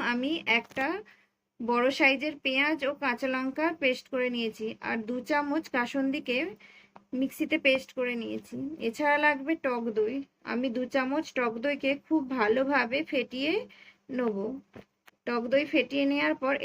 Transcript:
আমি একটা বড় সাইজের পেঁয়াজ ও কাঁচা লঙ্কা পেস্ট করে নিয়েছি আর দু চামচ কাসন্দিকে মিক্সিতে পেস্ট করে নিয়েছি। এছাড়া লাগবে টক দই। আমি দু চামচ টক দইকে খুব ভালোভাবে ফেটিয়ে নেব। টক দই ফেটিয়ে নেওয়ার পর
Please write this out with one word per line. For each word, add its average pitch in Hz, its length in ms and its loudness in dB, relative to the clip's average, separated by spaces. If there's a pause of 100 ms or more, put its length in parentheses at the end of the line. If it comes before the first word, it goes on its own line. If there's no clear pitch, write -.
(100)
আমি 247 200 0 (280)
একটা 262 280 -4 (760)
বড় 240 260 2 (120)
সাইজের 277 360 4 (100)
পেঁয়াজ 277 340 2 (100)
ও - 20 0 (120)
কাঁচা 254 260 -2
লঙ্কা 262 380 -2 (160)
পেস্ট 254 280 0
করে 254 200 0
নিয়েছি 226 360 -4 (220)
আর 233 80 -2 (120)
দু 247 80 -4 (120)
চামচ 294 360 0 (120)
কাসন্দিকে 269 600 0 (800)
মিক্সিতে 269 380 -2 (100)
পেস্ট 262 220 2 (100)
করে 247 240 -2
নিয়েছি। 214 340 -8 (300)
এছাড়া 294 400 2
লাগবে 285 260 2 (140)
টক 240 180 -2 (140)
দই। 220 160 2 (300)
আমি 233 220 -2 (100)
দু 254 60 0 (120)
চামচ 277 300 0 (140)
টক 240 160 0 (100)
দইকে 277 260 0 (160)
খুব 320 160 2 (140)
ভালোভাবে 254 600 2 (120)
ফেটিয়ে 262 420 0 (640)
নেব। 233 200 0 (880)
টক 240 180 -2 (100)
দই 285 200 6
ফেটিয়ে 277 340 2
নেওয়ার 294 360 2
পর 269 120 2 (100)